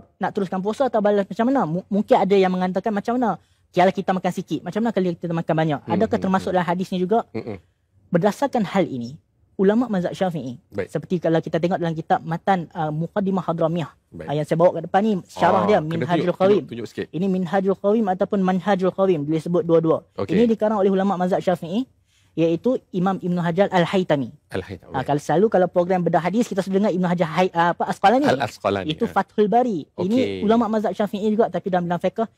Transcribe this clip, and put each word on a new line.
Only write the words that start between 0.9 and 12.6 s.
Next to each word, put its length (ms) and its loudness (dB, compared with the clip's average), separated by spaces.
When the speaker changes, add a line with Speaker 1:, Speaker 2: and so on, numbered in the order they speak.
Speaker 1:
balas 260 2
macam 220 -2
mana?" 180 2
Mu-, 240 -4
mungkin 280 2
ada 180 4
yang 160 4
mengatakan, 400 -2
"Macam 240 -4
mana 240 -2
kalau 200 4
kita 220 -4
makan 200 -2
sikit? 300 -6
Macam 180 -4
mana 120 0
kalau 160 0
kita 240 -6
makan 240 -2
banyak? 240 0
Speaker 2:
Hmm, 120 -6
Speaker 1:
Adakah 240 0
Speaker 2:
hmm, 80 -2
Speaker 1:
termasuk 220 0
Speaker 2:
hmm. 100 -2
Speaker 1:
dalam 120 0
hadis 200 -2
ni 100 -4
juga?" 320 0
Speaker 2:
Hmm, 140 -8
hmm. 140 -10
Speaker 1:
Berdasarkan 560 0
hal 220 0
ini, 320 -8
ulama 340 2
mazhab 240 -2
Syafi'i, 460 -4
Speaker 2:
Baik. 200 -6
Speaker 1:
seperti 300 -4
kalau 220 2
kita 180 -4
tengok 180 0
dalam 160 -2
kitab 300 -2
matan, 480 -2